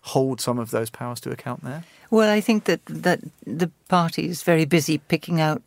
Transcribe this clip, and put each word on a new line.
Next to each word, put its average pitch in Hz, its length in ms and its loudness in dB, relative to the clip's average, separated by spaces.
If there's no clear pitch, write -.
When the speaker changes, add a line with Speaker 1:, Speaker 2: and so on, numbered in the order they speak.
Speaker 1:
hold 131 400 -2
some 123 160 -2
of 117 140 -6
those 113 180 -2
powers 123 300 -10
to - 100 -10
account - 340 -10
there? 143 200 -10
Speaker 2:
Well, 220 220 6
I 208 100 4
think 214 220 2
that, - 240 0
that 160 320 0
the 160 240 -2
party 170 400 0
is 175 140 -8
very 160 240 4
busy 151 320 2
picking 170 420 -2
out 156 280 0